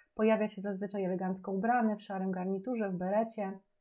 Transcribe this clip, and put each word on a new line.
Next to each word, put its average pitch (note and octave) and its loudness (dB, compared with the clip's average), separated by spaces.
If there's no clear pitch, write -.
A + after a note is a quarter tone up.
pojawia G#3+ 4
się G3+ -8
zazwyczaj G3 -4
elegancko F#3 -2
ubrany, A3 2
w G#3+ -14
szarym F#3+ -2
garniturze, F#3+ -2
w F3+ -2
berecie, G3 0